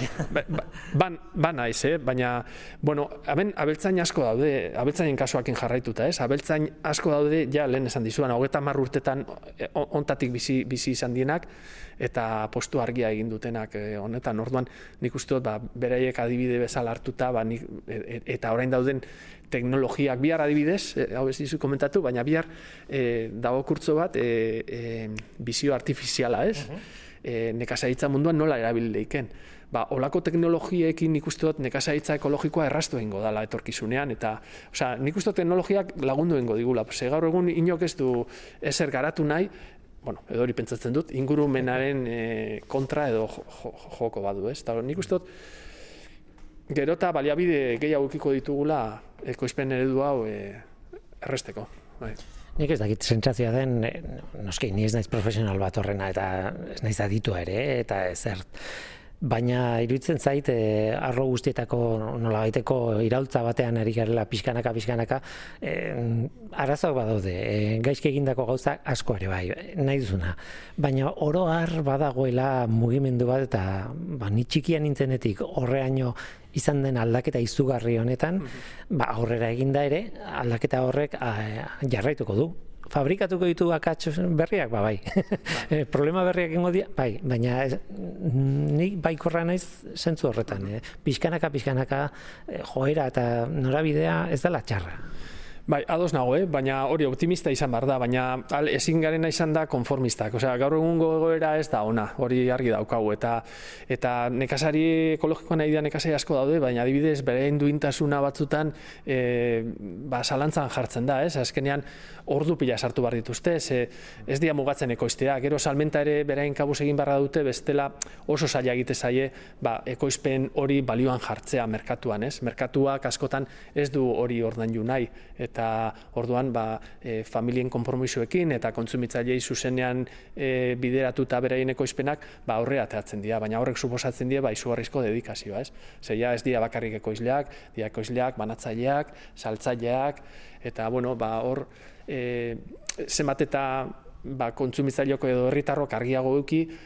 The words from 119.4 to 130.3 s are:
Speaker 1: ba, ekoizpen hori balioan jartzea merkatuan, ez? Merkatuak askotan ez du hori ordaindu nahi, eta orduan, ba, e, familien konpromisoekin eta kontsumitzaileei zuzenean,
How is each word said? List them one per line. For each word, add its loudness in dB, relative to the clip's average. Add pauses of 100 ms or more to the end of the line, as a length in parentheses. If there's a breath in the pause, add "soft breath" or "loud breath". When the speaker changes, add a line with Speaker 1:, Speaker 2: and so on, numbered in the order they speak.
Speaker 1:
ba, 0
ekoizpen 0
hori 4
balioan 2
jartzea -2
merkatuan, -2
ez? -4
Merkatuak 0
askotan -2 (280 loud breath)
ez 0
du 2
hori 0
ordaindu 0
nahi, 0 (320 loud breath)
eta -2 (240 loud breath)
orduan, 0
ba, -2 (200 loud breath)
e, -4
familien 0
konpromisoekin 0
eta 0
kontsumitzaileei -2
zuzenean, 0 (320 loud breath)